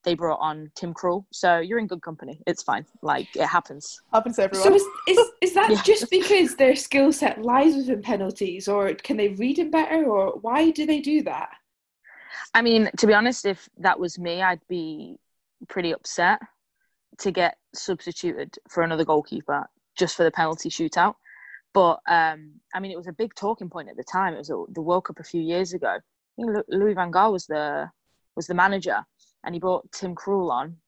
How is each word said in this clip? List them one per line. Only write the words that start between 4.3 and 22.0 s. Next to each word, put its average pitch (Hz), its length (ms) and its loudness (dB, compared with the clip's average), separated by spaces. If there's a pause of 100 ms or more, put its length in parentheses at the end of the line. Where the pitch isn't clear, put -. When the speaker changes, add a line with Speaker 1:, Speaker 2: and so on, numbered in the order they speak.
Speaker 2:
to 202 80 2
everyone. 190 240 2
Speaker 3:
So 392 80 8
is, 403 100 4 (220)
is, 453 240 6 (100)
is 359 140 0
that 415 140 4
Speaker 1:
<laughs> - 20 4
Yeah. 208 100 4
Speaker 3:
just 415 300 4
because 370 440 4
their 262 200 6
skill 277 360 4
set 233 300 -2
lies 269 340 4
within 254 260 -2
penalties, 190 680 -4
or 196 260 0
can - 240 -4
they 208 120 2
read 226 280 -2
him 320 140 -2
better, 320 340 2
or 202 360 0
why 269 280 2
do 302 160 -2
they 302 140 2
do 294 240 0
that? 147 260 -6 (1040)
Speaker 1:
I 226 80 6
mean, 226 360 4
to 220 100 4
be 208 60 8
honest, 226 320 2
if 196 220 -4 (100)
that 175 220 0
was 175 200 -6
me, 175 240 -4
I'd 180 240 -2
be 160 500 -8 (520)
pretty 170 220 -4
upset - 480 -2 (800)
to 196 120 -4
get 175 260 0 (160)
substituted - 840 -8 (100)
for 170 140 -2
another 165 220 0
goalkeeper 151 640 -2 (280)
just 175 200 -2
for 180 80 2
the 160 80 4
penalty 160 380 -4
shootout. 170 460 0 (580)
But, 175 340 4